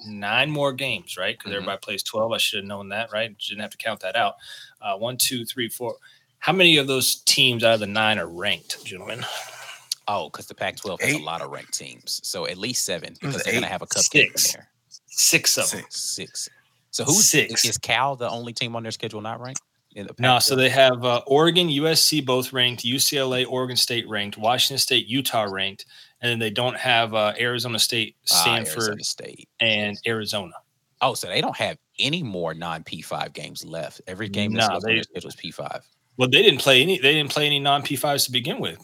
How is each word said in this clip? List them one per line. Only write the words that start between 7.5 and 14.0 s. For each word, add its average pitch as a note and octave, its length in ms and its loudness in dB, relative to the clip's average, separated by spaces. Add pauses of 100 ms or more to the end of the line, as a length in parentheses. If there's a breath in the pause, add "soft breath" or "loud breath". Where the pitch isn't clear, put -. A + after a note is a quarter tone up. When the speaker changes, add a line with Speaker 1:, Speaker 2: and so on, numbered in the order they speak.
Speaker 1:
out A2+ 120 6
of A2 60 2
the G2+ 60 -4
nine G#2+ 320 2
are E2+ 80 -4
ranked, F2 560 -6
gentlemen? G2+ 400 -10 (840 loud breath)
Speaker 2:
Oh, F#2 240 -2
'cause - 160 -14
the - 80 -16
Pac-twelve F#2+ 460 -6
has C#3 120 0
a D3+ 40 -2
Speaker 3:
Eight. D#2 60 -8
Speaker 2:
lot D#2+ 180 -6
of C#2 100 -10
ranked C2 260 -14
teams. - 460 -10
So F2 240 -6
at F2+ 100 -6
least A#2 260 -4
seven, E2+ 380 -6
Speaker 3:
There's - 0 - (100)
Speaker 2:
because - 120 -4
they're G2 100 -2
gonna A#2 140 0
Speaker 3:
eight. F2 40 -6
Speaker 2:
have F2 120 -6
a - 40 -14
cupcake - 480 4